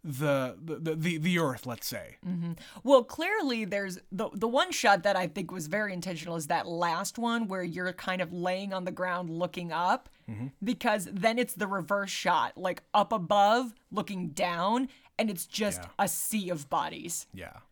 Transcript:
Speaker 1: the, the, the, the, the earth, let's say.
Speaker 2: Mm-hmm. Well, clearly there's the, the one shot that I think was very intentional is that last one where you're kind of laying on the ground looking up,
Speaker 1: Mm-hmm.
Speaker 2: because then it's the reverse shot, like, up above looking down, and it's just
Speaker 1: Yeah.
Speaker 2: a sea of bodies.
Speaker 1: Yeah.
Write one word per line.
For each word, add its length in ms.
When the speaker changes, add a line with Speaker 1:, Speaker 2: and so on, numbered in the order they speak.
Speaker 1:
the, 580
the, 140
the, 180
the, 240
the 200
earth, 280
let's 200
say. 300
Speaker 2:
Mm-hmm. 260
Well, 180
clearly 640
there's 340
the, 220
the 120
one 260
shot 320
that 120
I 100
think 240
was 180
very 260
intentional 420
is 120
that 200
last 500
one 300
where 160
you're 300
kind 260
of 100
laying 440
on 100
the 80
ground 380
looking 420
up, 360
Speaker 1:
Mm-hmm. 180
Speaker 2:
because 480
then 280
it's 160
the 120
reverse 440
shot, 480
like, 240
up 220
above 580
looking 380
down, 600
and 120
it's 160
just 340
Speaker 1:
Yeah. 80
Speaker 2:
a 60
sea 440
of 180
bodies. 640
Speaker 1:
Yeah. 220